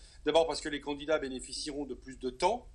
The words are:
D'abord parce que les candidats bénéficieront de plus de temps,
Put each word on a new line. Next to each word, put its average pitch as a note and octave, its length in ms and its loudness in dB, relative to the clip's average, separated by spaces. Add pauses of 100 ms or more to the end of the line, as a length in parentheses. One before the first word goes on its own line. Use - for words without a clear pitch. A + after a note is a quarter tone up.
(240)
D'abord D#3 220 6
parce C#3+ 160 -4
que D#3 80 -4
les C#3+ 100 -4
candidats D3 380 0
bénéficieront C#3 680 -6
de B2+ 100 -8
plus C3 240 -14
de B2+ 120 -4
temps, G3 440 2